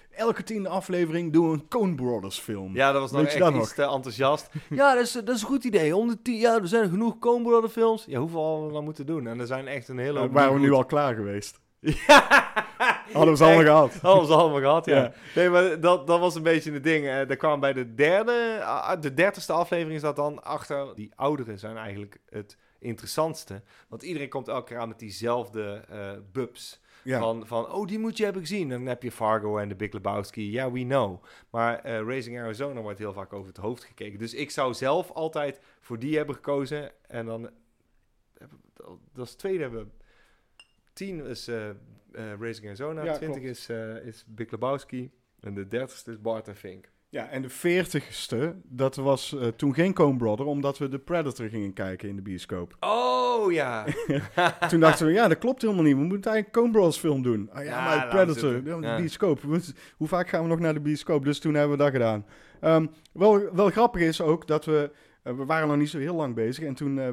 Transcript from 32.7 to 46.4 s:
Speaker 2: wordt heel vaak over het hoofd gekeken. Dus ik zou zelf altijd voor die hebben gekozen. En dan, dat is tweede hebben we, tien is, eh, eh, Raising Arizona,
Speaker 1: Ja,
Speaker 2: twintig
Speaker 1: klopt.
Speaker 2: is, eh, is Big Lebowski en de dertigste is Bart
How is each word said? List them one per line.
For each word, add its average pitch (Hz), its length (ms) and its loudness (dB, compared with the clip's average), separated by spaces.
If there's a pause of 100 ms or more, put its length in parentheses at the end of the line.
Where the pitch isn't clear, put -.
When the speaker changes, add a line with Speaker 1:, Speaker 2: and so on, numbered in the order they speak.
Speaker 2:
wordt 104 180 -10
heel 104 140 -8
vaak 98 200 -14
over 98 140 -12
het 92 100 -20
hoofd 113 260 -8
gekeken. - 360 -16
Dus 113 140 -10
ik 143 180 -10
zou 131 220 -2
zelf 143 380 -2
altijd 156 480 -6 (220)
voor 117 180 -12
die 147 180 -2
hebben 143 180 -2
gekozen. 143 560 -6 (160)
En 117 180 -10
dan, 113 240 -12 (1600)
dat 127 140 -14
is - 80 -20
tweede 190 260 -6
hebben 120 180 -8
we, 104 80 -14 (1040)
tien 180 320 -12
is, 120 220 -12
eh, 110 220 -8
eh, 104 60 -14 (640)
Raising 107 280 -10
Arizona, 147 360 -10
Speaker 1:
Ja, 165 100 -4
Speaker 2:
twintig 147 280 -8
Speaker 1:
klopt. 127 160 -12
Speaker 2:
is, - 120 -16
eh, 113 360 -10
is 110 220 -18
Big 113 240 -12
Lebowski 127 600 -6 (280)
en 104 140 -12
de 98 140 -10
dertigste 120 440 -8
is 107 100 -16
Bart 110 260 -6